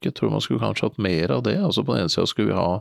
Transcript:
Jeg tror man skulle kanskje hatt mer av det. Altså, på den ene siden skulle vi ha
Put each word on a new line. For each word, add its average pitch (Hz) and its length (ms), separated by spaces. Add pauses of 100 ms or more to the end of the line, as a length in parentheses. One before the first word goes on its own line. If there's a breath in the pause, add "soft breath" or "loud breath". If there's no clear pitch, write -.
Jeg - 140
tror 110 160
man 104 100
skulle 120 160
kanskje 110 300
hatt - 100
mer 90 320
av 123 140
det. 107 80 (100)
Altså, 127 200
på 120 100
den 107 100
ene 82 80
siden 90 160
skulle 104 220
vi 98 80
ha 87 220